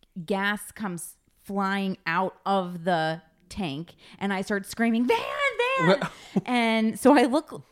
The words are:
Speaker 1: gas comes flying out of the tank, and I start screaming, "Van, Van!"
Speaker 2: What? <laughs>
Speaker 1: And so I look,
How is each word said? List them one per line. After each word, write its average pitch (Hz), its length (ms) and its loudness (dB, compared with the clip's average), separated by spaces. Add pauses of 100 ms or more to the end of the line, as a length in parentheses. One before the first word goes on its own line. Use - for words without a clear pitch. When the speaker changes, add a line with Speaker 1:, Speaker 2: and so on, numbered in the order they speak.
(240)
Speaker 1:
gas 202 460 -2
comes 180 460 -10 (260)
flying 196 540 -2 (100)
out 175 380 0
of 180 400 -2
the 165 360 0 (280)
tank, 165 460 -6 (240)
and 202 120 -2
I 190 120 -2
start 196 240 -4
screaming, 233 380 0
"Van, 453 120 2 (640)
Van!" 508 80 2 (120)
Speaker 2:
What? - 180 -6
<laughs> - 280 -4
Speaker 1:
And 226 540 0
so 277 180 8
I - 60 8
look, 277 480 -2